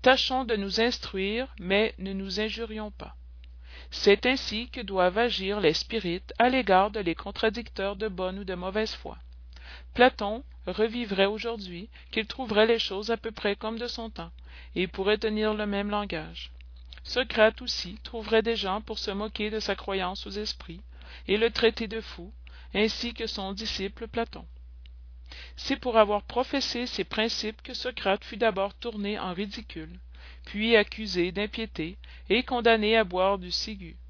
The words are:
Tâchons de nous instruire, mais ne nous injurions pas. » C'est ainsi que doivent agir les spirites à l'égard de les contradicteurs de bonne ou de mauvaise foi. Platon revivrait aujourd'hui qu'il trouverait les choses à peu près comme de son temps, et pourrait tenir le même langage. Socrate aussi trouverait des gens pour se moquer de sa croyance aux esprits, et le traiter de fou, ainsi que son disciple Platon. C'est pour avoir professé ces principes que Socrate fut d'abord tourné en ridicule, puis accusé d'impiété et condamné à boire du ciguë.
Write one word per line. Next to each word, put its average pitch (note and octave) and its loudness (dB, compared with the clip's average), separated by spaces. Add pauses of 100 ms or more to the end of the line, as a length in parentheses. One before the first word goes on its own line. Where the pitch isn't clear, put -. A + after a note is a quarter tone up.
Tâchons C4 4
de A3+ 0
nous G3 0
instruire, A3+ 0
mais G3 2
ne F#3+ -6
nous G3 -4
injurions G#3+ -4
pas. » - -14 (760)
C'est G#3 6
ainsi B3 0
que B3+ -8
doivent F#3+ 4
agir G3+ 0
les D#3+ 6
spirites F3+ -4
à A#3+ 8
l'égard G3+ 6
de G#3+ -4
les E3+ 0
contradicteurs G3+ -2
de G#3+ -4
bonne F#3 -4
ou G#3 -8
de F#3 -4
mauvaise G3 -2
foi. - -12 (760)
Platon A#3 6 (220)
revivrait G3+ 2
aujourd'hui G#3 -6 (220)
qu'il A3 0
trouverait A3 4
les A#3 6
choses G#3 -2
à A3+ 0
peu A3+ -6
près G#3 0
comme A3+ -6
de A#3+ -6
son A3+ -8
temps, E3+ -12 (440)
et F3+ 2
pourrait G3 2
tenir G#3+ 2
le G#3+ -2
même G3+ 0
langage. E3+ -4 (520)
Socrate - 4
aussi - -6
trouverait A3+ 2
des A3+ 2
gens G3+ -2
pour G#3+ -10
se - -4
moquer G#3 -2
de A3 -2
sa G3+ -2
croyance F#3+ -4
aux G3+ -10
esprits, F#3+ -8 (460)
et G3+ 4
le A3+ 4
traiter A3+ 4
de A3 -6
fou, F3+ -12 (400)
ainsi G#3+ 2
que A3+ -6
son G3 -4
disciple G#3 -6
Platon. A3+ -4 (1120)
C'est - -2
pour A#3+ 2
avoir G#3 6
professé B3 -2
ces - -4
principes A3 -4
que B3+ -12
Socrate G#3 -2
fut - -12
d'abord G3 2
tourné G#3 -4
en F3+ -4
ridicule, F3+ -8 (460)
puis A3 4
accusé F#3+ 4
d'impiété G3+ -4 (320)
et A#3 6
condamné A3+ 6
à A3+ 6
boire F#3 2
du F3+ -8
ciguë. F#3+ -6 (120)